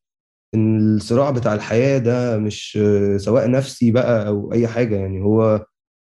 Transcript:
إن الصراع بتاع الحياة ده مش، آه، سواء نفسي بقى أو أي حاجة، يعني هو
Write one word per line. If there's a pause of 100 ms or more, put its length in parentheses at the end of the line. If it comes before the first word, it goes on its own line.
(560)
إن
الصراع
بتاع
الحياة
ده
مش،
آه،
سواء
نفسي
بقى
أو
أي
حاجة،
يعني
هو (520)